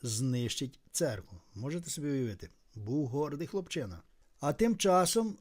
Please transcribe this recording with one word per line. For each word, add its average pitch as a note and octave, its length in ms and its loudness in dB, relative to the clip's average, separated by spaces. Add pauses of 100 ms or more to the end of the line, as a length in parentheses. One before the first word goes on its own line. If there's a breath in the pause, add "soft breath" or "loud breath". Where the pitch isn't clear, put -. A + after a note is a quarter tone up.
знищить B2 800 -2 (120)
церкву. A2 500 -4 (120)
Можете D3+ 360 -6
собі D3 180 -6
уявити? B2 420 -2 (260)
Був A#2+ 320 -2
гордий C#3+ 400 -4
хлопчина. C3+ 540 -6 (380)
А C#3+ 140 2
тим A#3 240 4
часом G3 640 4